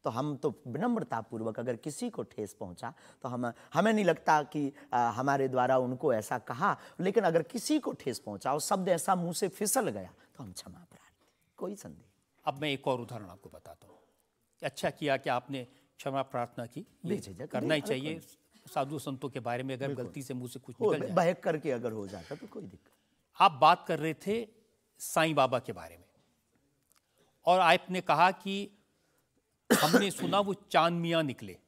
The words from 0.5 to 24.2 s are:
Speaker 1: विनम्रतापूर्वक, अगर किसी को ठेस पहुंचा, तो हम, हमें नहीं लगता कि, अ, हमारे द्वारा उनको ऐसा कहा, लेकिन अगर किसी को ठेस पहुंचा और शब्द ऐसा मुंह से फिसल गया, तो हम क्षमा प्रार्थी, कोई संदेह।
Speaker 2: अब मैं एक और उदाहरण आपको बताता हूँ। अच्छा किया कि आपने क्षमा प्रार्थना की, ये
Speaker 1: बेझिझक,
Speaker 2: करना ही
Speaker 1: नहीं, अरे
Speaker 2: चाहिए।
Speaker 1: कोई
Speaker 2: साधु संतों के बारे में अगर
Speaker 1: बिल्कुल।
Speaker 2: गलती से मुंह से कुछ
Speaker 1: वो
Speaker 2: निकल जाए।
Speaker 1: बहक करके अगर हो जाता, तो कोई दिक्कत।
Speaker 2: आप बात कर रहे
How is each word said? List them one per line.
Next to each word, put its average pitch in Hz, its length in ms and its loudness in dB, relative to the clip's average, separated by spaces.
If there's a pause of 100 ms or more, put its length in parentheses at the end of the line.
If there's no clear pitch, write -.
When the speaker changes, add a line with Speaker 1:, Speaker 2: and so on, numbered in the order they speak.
Speaker 1:
विनम्रतापूर्वक, 120 920 -4
अगर 120 180 -4
किसी 156 340 -8
को 131 120 -8
ठेस 104 320 -8
पहुंचा, 104 400 -12 (280)
तो 135 60 -8
हम, 120 240 -4 (220)
हमें 196 180 4
नहीं 214 120 2
लगता 160 380 4
कि, 143 300 -4 (200)
अ, 120 40 2
हमारे 131 520 2
द्वारा 127 300 4
उनको 127 360 0
ऐसा 110 240 -2
कहा, 139 400 -2 (220)
लेकिन 196 240 2
अगर 165 180 4
किसी 247 360 -2
को - 140 -2
ठेस - 260 -6
पहुंचा 104 340 -6
और 147 80 0
शब्द 185 280 0
ऐसा 185 260 2
मुंह 175 180 -2
से 185 160 -2
फिसल 214 400 0
गया, 98 220 -8 (280)
तो 139 60 -16
हम 95 80 -16
क्षमा - 260 -18
प्रार्थी, - 480 -20 (300)
कोई 196 180 -8
संदेह। 90 360 -18 (360)
Speaker 2:
अब 139 160 -4
मैं 151 80 0
एक 135 180 -2
और 127 120 0
उदाहरण 110 260 -12
आपको - 280 -20
बताता - 320 -20
हूँ। - 100 -20 (640)
अच्छा - 280 -2
किया 139 260 0
कि 135 140 -4
आपने 127 340 -4 (340)
क्षमा 135 240 -4
प्रार्थना 123 440 -6
की, - 140 -14
ये - 280 -14
Speaker 1:
बेझिझक, 139 380 -8
Speaker 2:
करना 131 160 -4
ही - 60 -2
Speaker 1:
नहीं, 151 140 2
अरे 143 60 -8
Speaker 2:
चाहिए। 143 260 -4
Speaker 1:
कोई - 200 -16 (400)
Speaker 2:
साधु 143 240 -2
संतों 135 300 -8
के 127 120 -8
बारे 120 220 -4
में 135 120 -6
अगर 127 120 -4
Speaker 1:
बिल्कुल। 127 180 -6
Speaker 2:
गलती 135 180 -12
से 131 120 -10
मुंह 123 140 -8
से 123 100 -14
कुछ - 220 -16
Speaker 1:
वो 214 120 4
Speaker 2:
निकल 143 140 -2
जाए। 185 100 -2
Speaker 1:
बहक 180 240 4
करके 156 300 0
अगर 120 220 -2
हो 107 140 -6
जाता, 92 280 -12
तो - 120 -14
कोई - 160 -14
दिक्कत। - 280 -20 (500)
Speaker 2:
आप 190 120 8
बात 156 360 6
कर 165 100 0
रहे 156 160 -2 (120)